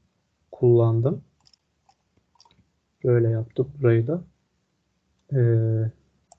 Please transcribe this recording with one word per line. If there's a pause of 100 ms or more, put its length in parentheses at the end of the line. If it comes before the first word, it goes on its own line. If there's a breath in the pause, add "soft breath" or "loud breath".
(520)
kullandım. (1800)
Böyle
yaptık (120)
burayı
da. (1080)
E, (1000)